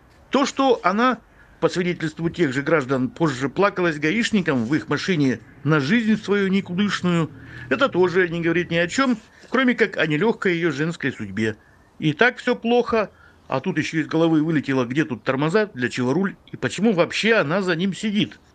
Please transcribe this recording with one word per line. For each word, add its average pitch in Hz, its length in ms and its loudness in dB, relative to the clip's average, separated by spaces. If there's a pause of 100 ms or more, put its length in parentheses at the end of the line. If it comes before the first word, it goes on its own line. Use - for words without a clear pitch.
(300)
То, 269 140 2
что 269 380 2
она, 220 380 2 (400)
по 160 80 2
свидетельству 165 600 -2
тех 151 220 0
же 139 100 -2
граждан, 135 480 0
позже 135 380 -2
плакалась 180 520 0
гаишникам 160 640 0
в 131 100 0
их 131 140 -2
машине 143 500 0 (240)
на 151 160 2
жизнь 214 420 2
свою 196 280 0
никудышную, 180 840 0 (380)
это 262 200 2
тоже 180 400 2
не 170 120 -4
говорит 165 320 0
ни 170 40 0
о 175 120 2
чем, 254 300 0 (320)
кроме 247 260 2
как 208 220 0
о 156 100 2
нелегкой 175 480 0
ее 165 160 0
женской 143 400 -4
судьбе. 107 460 -4 (420)
И 151 120 0
так 240 260 2
все 240 180 0
плохо – 233 560 0 (340)
а 131 140 -2
тут 156 180 -4
еще 160 220 -2
из 135 80 -4
головы 160 340 2
вылетело, 135 420 0
где 131 200 -2
тут 117 180 -6
тормоза, 160 520 0
для 123 160 -2
чего 127 220 -2
руль 185 220 0 (160)
и - 60 -14
почему 185 360 0
вообще 175 420 2
она 180 280 2
за 180 140 0
ним 180 180 -2
сидит. 202 460 -2 (140)